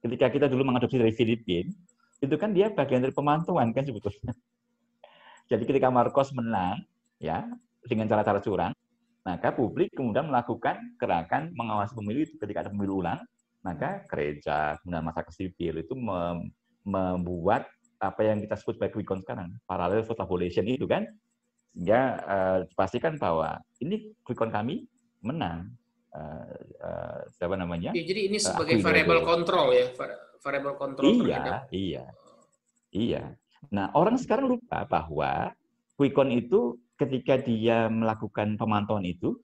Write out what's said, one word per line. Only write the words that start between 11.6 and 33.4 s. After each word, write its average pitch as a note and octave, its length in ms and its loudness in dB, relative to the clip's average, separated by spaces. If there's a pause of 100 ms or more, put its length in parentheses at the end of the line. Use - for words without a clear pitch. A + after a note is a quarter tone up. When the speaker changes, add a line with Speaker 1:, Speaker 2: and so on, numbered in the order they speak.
Speaker 1:
pemilu A2+ 320 -2
itu. - 80 -20
Ketika G2+ 320 -6
ada G2 80 -10
pemilu G2 240 -2
ulang, F2 240 -4 (380)
maka C3 480 -6
gereja, D2+ 720 -2
kemudian E2+ 240 -4
masyarakat D#2+ 320 -8
sipil E2+ 480 -6
itu B2 80 -10
mem-, F2 560 -4 (320)
membuat F2+ 880 0 (320)
apa G2 240 -2
yang G#2+ 160 2
kita G#2+ 160 -6
sebut - 240 -6
sebagai G2 160 -2
quick F#2+ 80 -4
count F#2+ 160 -4
sekarang, F#2 320 -10 (160)
parallel F#2 320 0
vote A2 160 -4
tabulation F2+ 480 0
itu B2 240 -2
kan, F#3+ 160 2 (640)
sehingga, F#2+ 320 2 (240)
eh, F#2+ 400 2
dipastikan - 560 -2
bahwa D#2 400 0 (160)
ini G#3+ 480 -6
quick A#2+ 160 -4
count A2+ 80 0
kami A2+ 400 -4 (320)
menang. G2+ 480 -6 (400)
Eh, - 480 -12 (160)
eh, G1+ 460 -10 (180)
siapa F2 160 -2
namanya? F2 400 -4
Speaker 2:
Ya, E3 80 -2
jadi F#3+ 320 -2
ini G#3 80 0
Speaker 1:
Eh, G3 80 0
Speaker 2:
sebagai D#3+ 320 2
Speaker 1:
Aquino F3 80 2
Speaker 2:
variable D#3+ 320 4
Speaker 1:
itu. D#3+ 80 0
Speaker 2:
control E3+ 380 4 (100)
ya, B2 160 6
var-, A#2+ 260 -8 (220)
variable C#3 400 -4
control C#3 240 -2
Speaker 1:
Iya, A#3 160 8
Speaker 2:
terhadap F2 480 0
Speaker 1:
iya, D#2+ 360 -4 (840)
iya. G2 340 0 (460)